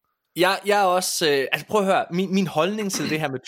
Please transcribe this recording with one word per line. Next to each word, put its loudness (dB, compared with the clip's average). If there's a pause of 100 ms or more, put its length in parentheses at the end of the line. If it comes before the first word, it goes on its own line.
(360)
Jeg, 2
jeg 2
er 4
også... 0
Øh, 2
altså -4
prøv 2
at 0
høre, 2
min, -2
min 2
holdning -2
til -4
det -2
her -2
med -6